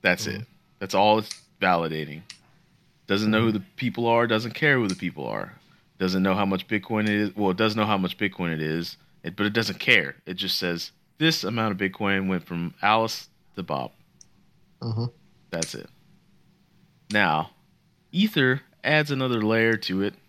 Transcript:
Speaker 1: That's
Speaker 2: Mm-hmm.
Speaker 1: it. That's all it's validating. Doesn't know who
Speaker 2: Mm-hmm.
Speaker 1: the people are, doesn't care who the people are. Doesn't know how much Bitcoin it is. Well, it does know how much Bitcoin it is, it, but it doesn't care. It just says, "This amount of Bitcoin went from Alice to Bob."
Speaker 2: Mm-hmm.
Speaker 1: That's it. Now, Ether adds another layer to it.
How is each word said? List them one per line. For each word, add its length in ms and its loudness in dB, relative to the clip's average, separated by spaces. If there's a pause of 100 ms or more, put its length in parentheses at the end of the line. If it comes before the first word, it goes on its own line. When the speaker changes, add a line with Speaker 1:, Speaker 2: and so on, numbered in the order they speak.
Speaker 1:
That's 260 0
Speaker 2:
Mm-hmm. 140 -6
Speaker 1:
it. 60 -14 (320)
That's 140 -8
all 260 4
it's 220 -10 (200)
validating. 640 -2 (840)
Doesn't 240 2
know 120 4
who 80 4
Speaker 2:
Mm-hmm. 80 0
Speaker 1:
the 40 -10 (140)
people 280 -4
are, 220 4
doesn't 260 -2
care 240 2
who 120 0
the 60 -2
people 300 -8
are. 280 -6 (440)
Doesn't 240 0
know 140 4
how 100 2
much 220 -2
Bitcoin 380 -2
it 40 0
is. 260 0
Well, 160 0
it 60 -2
does 180 2
know 100 2
how 120 2
much 200 -2
Bitcoin 360 -2
it 80 -4
is, 360 -4 (260)
it, 120 -10
but 100 -2
it 80 -2
doesn't 260 -2
care. 360 2 (100)
It 100 -8
just 240 -4
says, 320 -4 (260)
"This 260 2
amount 280 0
of 60 -4
Bitcoin 500 0
went 180 -2
from 360 -6
Alice 480 0 (260)
to 80 -8
Bob." 280 -6 (920)
Speaker 2:
Mm-hmm. 240 -4 (440)
Speaker 1:
That's 240 -6
it. 160 -16 (1200)
Now, 420 2 (600)
Ether 500 2 (220)
adds 260 2
another 320 0
layer 360 4
to 260 -2
it. 100 -2 (160)